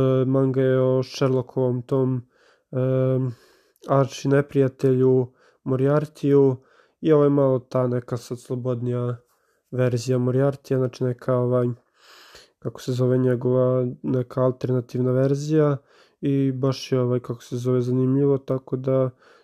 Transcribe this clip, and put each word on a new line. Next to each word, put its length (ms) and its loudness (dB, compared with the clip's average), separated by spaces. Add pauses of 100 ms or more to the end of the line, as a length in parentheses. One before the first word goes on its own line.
(260)
manga 360 0
je 180 2
o 220 2
Sherlockovom 800 -2
tom, 460 -2 (440)
e, 40 -4 (1120)
arči 400 0
neprijatelju 1040 2 (320)
Moriartyu 920 2 (440)
i 120 2
ovo 120 6
je 60 4
malo 280 2
ta 280 -2
neka 300 -4
sad 240 -10
slobodnija 760 -6 (540)
verzija 480 0
Moriartya, 580 0
znači 280 -4
neka, 300 -4
ovaj, 320 0 (920)
kako 220 -12
se 120 -6
zove 260 2
njegova, 680 0 (160)
neka 400 -2
alternativna 680 -2
verzija 640 0 (440)
i 320 0
baš 400 -4
je, 80 2
ovaj, 200 0
kako 220 -12
se 140 -12
zove, 240 0
zanimljivo, 580 0
tako 380 -6
da 340 0 (340)